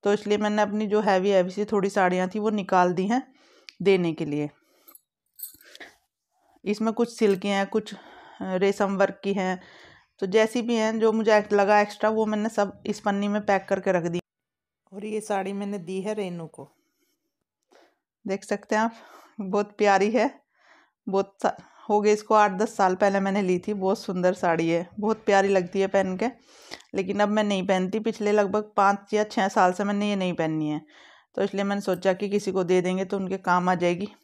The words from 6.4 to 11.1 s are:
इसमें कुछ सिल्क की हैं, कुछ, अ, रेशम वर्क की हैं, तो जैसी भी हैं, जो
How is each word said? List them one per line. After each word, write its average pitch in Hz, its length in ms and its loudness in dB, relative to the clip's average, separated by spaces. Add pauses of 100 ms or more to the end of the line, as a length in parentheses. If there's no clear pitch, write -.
इसमें 214 280 -2
कुछ 233 260 -2
सिल्क 202 200 2
की 202 80 -6
हैं, 196 200 0
कुछ, 214 260 -4
अ, - 40 -18 (440)
रेशम 196 560 0
वर्क 190 260 0
की 196 100 -2
हैं, 185 280 -2 (580)
तो 202 60 -4
जैसी 220 360 2
भी 233 140 -2
हैं, 220 240 0
जो 220 120 4